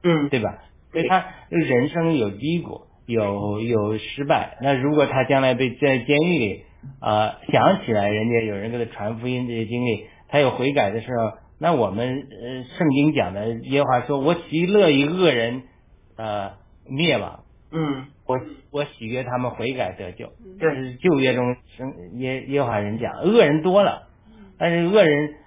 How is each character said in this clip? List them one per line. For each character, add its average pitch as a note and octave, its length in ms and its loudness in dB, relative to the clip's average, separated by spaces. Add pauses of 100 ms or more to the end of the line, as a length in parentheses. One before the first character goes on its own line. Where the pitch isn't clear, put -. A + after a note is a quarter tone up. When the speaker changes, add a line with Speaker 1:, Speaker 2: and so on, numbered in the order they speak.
Speaker 1:
嗯。 D#3 260 2
Speaker 2:
对 C3 120 0
吧？ G2 180 -4 (340)
Speaker 1:
对。 E3 100 -2
Speaker 2:
所 - 40 0
以 - 20 0
他 F#3 160 4 (260)
人 C#3+ 380 2
生 E3 280 0
有 G#2+ 140 0
低 C#3 320 -4
谷， - 180 -12 (260)
有， G#2 540 -2
有 A2 360 0
失 - 280 -8
败。 C#3+ 360 0
那 C#3 140 2
如 C#3 220 0
果 C#3+ 100 6
他 C3 160 0
将 C3+ 180 4
来 C3 140 4
被 B2+ 220 0
在 C3+ 220 2
监 C#3+ 200 2
狱 E3+ 200 2
里， G2+ 260 -4 (360)
呃， G#2+ 360 0 (160)
想 D#3+ 320 4
起 A#2+ 80 -2
来 G2+ 160 2
人 G#2+ 200 0
家 A#2 160 2
有 G#2 120 -4
人 A2 160 -6
给 A#2+ 120 -4
他 A2 60 -12
传 G#2+ 280 -8
福 A#2+ 100 -8
音 B2+ 180 -4
这 A#2+ 80 -6
些 A2+ 120 -4
经 B2 200 -2
历， G#2+ 200 -2 (220)
他 D3 120 2
有 C3 100 4
悔 C3 220 -2
改 A#2+ 180 2
的 A2+ 100 -4
时 A2+ 60 -12 (100)
候， A2+ 220 -2 (200)
那 E3 160 2
我 A2 160 0
们， B2+ 400 -4
呃， B2 340 -12 (140)
圣 D#3+ 120 2
经 C#3+ 220 4
讲 F#2+ 220 0
的 G#2 160 -4
耶 B2+ 320 -2
和 C3 80 0
华 B2 160 2
说 C#3+ 180 -2
：“我 E3+ 100 4
岂 E3+ 300 -4
乐 G3 260 4
意 C#3 140 4
恶 F3 260 2
人， B2 340 -2 (520)
呃， G#2 360 -6 (360)
灭 C#3 300 0
亡？” F2+ 260 -10 (260)
Speaker 1:
嗯。 C#3+ 360 -4 (240)
Speaker 2:
我， B2+ 100 0 (300)
我 D3 140 -4
喜 A#2 220 -14
悦 B2 180 -6
他 B2 140 -4
们 B2 120 -4
悔 A#2+ 240 -6
改 G2+ 180 -4
得 F#2 200 -12
救。 - 140 -16 (180)
Speaker 3:
嗯。 F#3+ 140 -20
Speaker 1:
对。 D#3+ 160 0
Speaker 2:
就 C3 60 -8
是 B2+ 140 -10
旧 D3+ 240 2
约 C3 160 2
中 B2 220 0 (200)
神， C3+ 160 -12 (260)
耶-， C3 300 -6
耶 C#3 140 0
和 B2 60 -2
华 A2 100 -2
人 G#2 200 -4
讲， A#2 220 -6
恶 G#3 240 6
人 D3+ 180 2
多 F#3 200 4
了， - 260 -2 (500)
但 E3+ 120 0
是 E3+ 160 2
恶 G3+ 180 6
人 D3+ 300 2 (120)